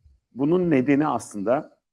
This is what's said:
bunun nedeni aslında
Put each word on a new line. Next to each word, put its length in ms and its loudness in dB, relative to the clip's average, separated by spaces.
bunun 360 0
nedeni 360 2
aslında 720 -4